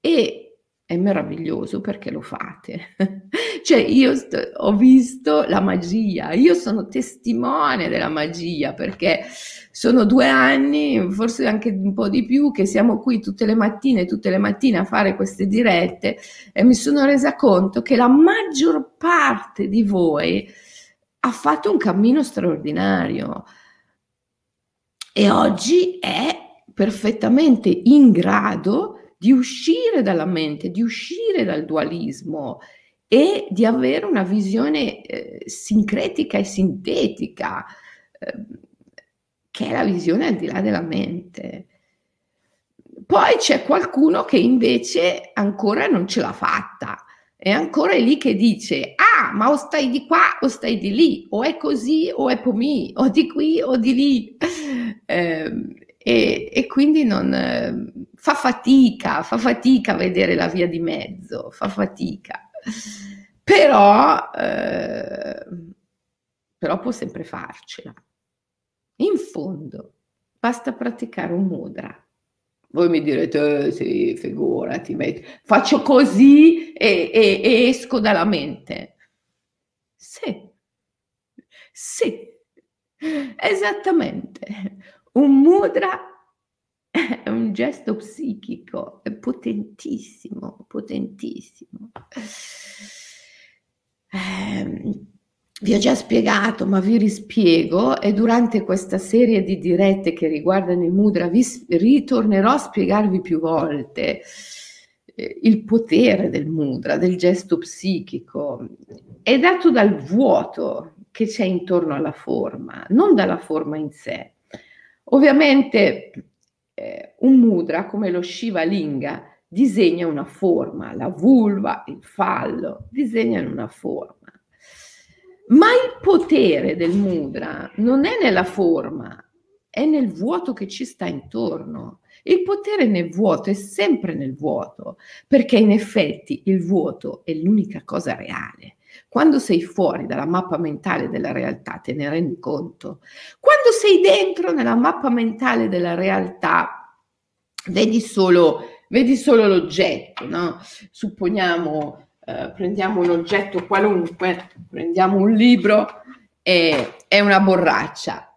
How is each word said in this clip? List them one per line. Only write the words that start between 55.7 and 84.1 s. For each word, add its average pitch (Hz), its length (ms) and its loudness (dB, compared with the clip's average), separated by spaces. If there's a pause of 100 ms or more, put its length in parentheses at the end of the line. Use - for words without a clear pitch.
e, - 480 0
e - 160 -2
quindi 302 380 2
non, 185 300 0
ehm, 64 580 -4 (280)
fa - 140 0
fatica, 247 880 2
fa - 160 -4
fatica 240 540 2
a - 40 -2
vedere 180 380 0
la 170 140 0
via 175 200 -2
di 165 100 -6
mezzo, - 720 -8
fa - 180 -8
fatica. - 800 -8 (960)
Però, 269 920 6
ehm, - 1400 -8 (840)
però - 220 -4
può 247 100 -8
sempre - 340 -10
farcela. - 680 -16 (1040)
In 370 200 0
fondo, 156 800 -10 (440)
basta 240 360 -6
praticare - 580 -8
un 185 120 -2
mudra. - 640 -10 (640)
Voi 170 160 2
mi 160 140 2
direte: 147 640 0
"Eh, 151 60 -2
sì, - 440 -2
figurati, - 800 -6
metti, 156 300 -6 (200)
faccio 269 380 2
così 277 920 6
e, 196 400 0
e, 196 300 4
e 240 260 4
esco 254 320 -4
dalla 202 240 2
mente". 151 720 -6 (1000)
Sì, - 520 -12 (1200)
sì, - 560 -8 (1080)
esattamente. 381 1400 -4 (360)